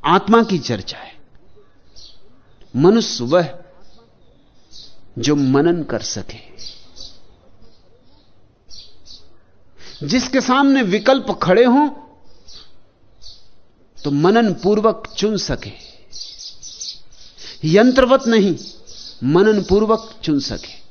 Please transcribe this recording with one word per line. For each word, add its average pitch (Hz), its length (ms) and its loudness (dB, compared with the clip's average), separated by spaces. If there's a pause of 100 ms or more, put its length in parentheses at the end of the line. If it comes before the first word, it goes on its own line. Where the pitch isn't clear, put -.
आत्मा 196 380 4
की 208 160 0
चर्चा 117 400 -8
है। - 140 -20 (1600)
मनुष्य 175 480 2
वह 151 340 0 (1600)
जो 147 180 0
मनन 143 460 2
कर 120 200 -4
सके, - 360 -10 (3750)
जिसके 247 340 -2
सामने 269 420 2
विकल्प 214 480 2 (120)
खड़े 214 220 6
हों 277 260 4 (2250)
तो 147 60 -2
मनन 185 440 4
पूर्वक 208 640 0
चुन 214 200 0
सके, 120 360 -6 (1900)
यंत्रवत 254 600 4
नहीं, 202 300 4 (680)
मनन 196 380 4
पूर्वक 214 600 0
चुन 147 180 0
सके - 500 -12